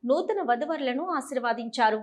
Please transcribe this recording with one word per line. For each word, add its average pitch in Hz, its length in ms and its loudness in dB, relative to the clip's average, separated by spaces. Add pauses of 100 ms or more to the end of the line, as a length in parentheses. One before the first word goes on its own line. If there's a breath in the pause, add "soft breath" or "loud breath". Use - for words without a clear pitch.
(100)
నూతన 381 300 2 (100)
వధువరులను 277 540 0 (140)
ఆశీర్వదించారు. 233 840 0